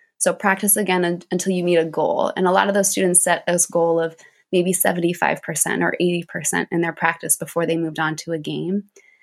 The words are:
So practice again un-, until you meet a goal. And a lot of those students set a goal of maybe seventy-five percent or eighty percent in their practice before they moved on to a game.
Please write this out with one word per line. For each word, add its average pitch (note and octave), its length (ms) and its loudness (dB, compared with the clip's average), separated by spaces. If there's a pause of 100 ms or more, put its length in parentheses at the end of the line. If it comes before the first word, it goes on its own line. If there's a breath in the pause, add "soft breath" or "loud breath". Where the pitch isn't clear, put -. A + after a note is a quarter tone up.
(180 soft breath)
So F3+ 140 2
practice G3 440 0
again F#3 280 0
un-, F3 260 -2
until F#3 220 0
you F3+ 120 -2
meet F3 120 2
a E3 80 4
goal. - 520 0
And F#3 100 2
a F3+ 60 4
lot G3 160 4
of G3 60 0
those G3 160 2
students F3+ 340 2
set E3+ 220 0
a F3 120 2 (120)
goal E3 300 2
of E3 160 -2 (360 soft breath)
maybe F#3 200 2
seventy-five F3 720 0
percent E3+ 400 -2
or E3+ 180 0
eighty F3 260 0
percent E3+ 440 -4
in E3+ 100 0
their E3+ 120 0
practice E3 440 -2
before E3+ 300 -4
they E3 100 0
moved D#3+ 220 -4
on D#3 180 -2
to E3+ 160 -8
a E3 60 -2
game. D#3 460 -4 (380 soft breath)